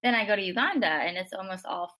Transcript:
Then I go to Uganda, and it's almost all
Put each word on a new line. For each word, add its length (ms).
Then 120
I 120
go 100
to 60
Uganda, 440
and 300
it's 160
almost 320
all 360